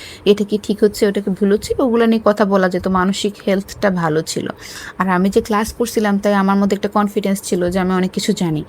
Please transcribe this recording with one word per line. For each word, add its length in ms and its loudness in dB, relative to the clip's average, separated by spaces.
এটা 200 4
কি 180 -2
ঠিক 220 0
হচ্ছে, 220 0
ওটা 140 0
কি 100 -4
ভুল 220 0
হচ্ছে, 260 -2
ওগুলো 280 2
নিয়ে 180 2
কথা 200 4
বলা 240 2
যেত, 200 -2
মানসিক 460 0
হেলথটা 440 0
ভালো 320 0
ছিল। 260 -6
আর 100 0
আমি 220 2
যে 100 2
ক্লাস 320 -2
করছিলাম, 460 0
তাই 160 2
আমার 220 2
মধ্যে 180 2
একটা 140 -4
কনফিডেন্স 540 0
ছিল 280 -2
যে 80 -2
আমি 140 0
অনেক 180 0
কিছু 220 -2
জানি। 360 -2